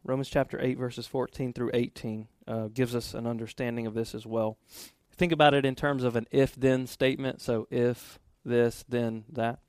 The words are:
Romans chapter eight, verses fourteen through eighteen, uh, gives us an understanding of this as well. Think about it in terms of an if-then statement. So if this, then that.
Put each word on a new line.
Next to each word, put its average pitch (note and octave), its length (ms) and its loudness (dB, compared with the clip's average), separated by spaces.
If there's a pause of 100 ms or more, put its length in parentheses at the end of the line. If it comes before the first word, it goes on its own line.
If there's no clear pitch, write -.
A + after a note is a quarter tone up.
Romans C3 240 -2
chapter C#3 320 0
eight, B2+ 180 0
verses B2 300 -6
fourteen B2+ 440 -4
through B2 220 -2
eighteen, A2+ 540 -2 (180)
uh, A2 220 -4
gives A#2+ 260 0
us A#2 180 -4
an A#2 140 -6
understanding A#2 600 -4
of G#2+ 60 -8
this A2+ 200 -4
as A2 100 -10
well. A2 320 -2 (540)
Think E3+ 220 0
about D3 200 8
it C#3 140 4
in C3 80 2
terms C#3 300 0
of A#2 100 2
an A2+ 160 0
if-then C3 560 4
statement. C3+ 540 -2
So A2+ 300 -2
if A#2+ 500 0 (240)
this, A#2+ 440 2
then A2+ 420 -2
that. A#2 280 -4 (100)